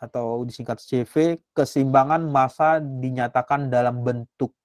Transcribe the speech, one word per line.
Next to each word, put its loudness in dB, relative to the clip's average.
atau -6
disingkat -8
C -2
V, 2
keseimbangan 2
massa 2
dinyatakan -2
dalam 0
bentuk -4